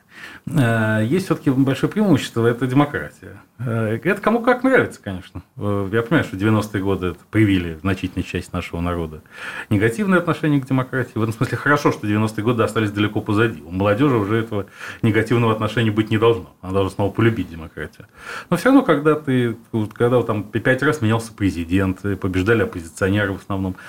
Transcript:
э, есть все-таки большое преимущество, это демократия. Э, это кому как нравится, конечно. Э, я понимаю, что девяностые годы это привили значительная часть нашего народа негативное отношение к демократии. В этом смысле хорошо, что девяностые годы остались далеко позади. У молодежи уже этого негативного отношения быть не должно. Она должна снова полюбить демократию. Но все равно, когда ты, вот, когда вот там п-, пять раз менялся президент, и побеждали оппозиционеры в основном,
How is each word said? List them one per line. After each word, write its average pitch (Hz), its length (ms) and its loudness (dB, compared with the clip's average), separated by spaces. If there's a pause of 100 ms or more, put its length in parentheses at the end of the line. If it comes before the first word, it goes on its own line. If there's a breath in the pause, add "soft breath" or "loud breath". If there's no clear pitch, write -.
(460 loud breath)
э, 113 600 0
есть 185 180 -2
все-таки 151 240 0
большое 131 400 0
преимущество, 156 560 2
это 120 200 2
демократия. 98 760 -2 (180)
Э, 113 440 -2
это 202 180 -2
кому 233 200 2
как 247 240 0
нравится, 247 380 2
конечно. 95 400 -10 (140)
Э, 101 360 -2
я 113 100 0
понимаю, 135 220 0
что - 120 -8
девяностые 104 460 0
годы 92 260 0
это 82 100 -6 (120)
привили 95 500 2
значительная 95 440 -4
часть - 280 -8
нашего 85 280 -6
народа 85 420 -4 (480 loud breath)
негативное 185 480 2
отношение 151 420 0
к 131 60 -10
демократии. 131 480 -2
В 107 80 0
этом 113 120 0
смысле 123 220 -2
хорошо, 147 360 2
что - 140 -6
девяностые 107 380 0
годы 113 180 2
остались 107 280 0
далеко 104 300 0
позади. 104 420 0
У 80 80 -16
молодежи 104 460 2
уже 104 200 0
этого 110 300 -4 (360 loud breath)
негативного 113 500 4
отношения 110 380 0
быть 110 200 0
не 110 80 2
должно. 113 420 2
Она 92 120 -8
должна 95 180 2
снова 101 220 -2
полюбить 110 380 0
демократию. 80 560 -14 (440 loud breath)
Но 175 60 0
все 247 140 2
равно, 277 120 6
когда 151 320 2
ты, 127 420 0 (160)
вот, 110 220 -2
когда 120 240 2
вот 113 80 0
там 107 180 -2
п-, - 160 -4
пять 127 220 2
раз - 200 0
менялся 110 300 0
президент, 92 720 0
и 101 120 -2
побеждали 98 460 2
оппозиционеры 95 720 -2
в 90 80 -6
основном, 95 360 -4 (120 loud breath)